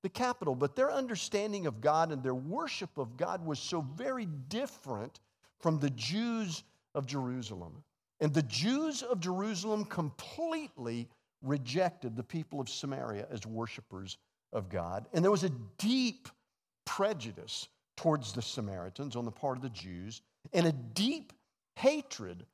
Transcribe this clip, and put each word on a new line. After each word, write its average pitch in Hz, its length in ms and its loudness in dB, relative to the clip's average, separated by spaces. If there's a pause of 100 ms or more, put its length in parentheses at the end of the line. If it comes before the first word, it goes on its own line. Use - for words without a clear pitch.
the 190 60 -2
capital. 240 460 0
But 139 200 2
their 269 160 6
understanding 208 760 0
of 110 140 -2
God 156 300 6
and 139 120 -2
their 127 120 2
worship 185 640 -4
of 123 180 -4
God 170 280 -2
was 151 160 -2
so 170 200 -2
very 220 460 -4
different 143 920 -4 (400)
from 160 180 4
the 147 120 4
Jews 185 760 0 (300)
of 139 120 0
Jerusalem. 123 800 -4 (360)
And 151 140 4
the 160 80 8
Jews 247 640 2
of 233 160 0
Jerusalem 202 640 0
completely 175 1200 -4 (340)
rejected 135 760 0
the 123 80 -4
people 151 360 -4
of 123 80 -4
Samaria 123 640 -4
as 107 160 -8
worshipers 110 720 -6 (340)
of 101 160 -4
God. 90 440 -2
And 170 120 6
there 196 60 10
was 185 140 4
a 170 80 2 (260)
deep 247 500 2 (560)
prejudice 143 840 -2 (280)
towards 147 360 2
the 120 100 -2
Samaritans 101 760 -6
on 120 80 -2
the 113 60 -2
part 131 260 -2
of 127 60 -8
the 135 60 -6
Jews, 92 540 -10 (300)
and 170 160 6
a 156 40 6
deep 185 600 0 (420)
hatred 117 800 0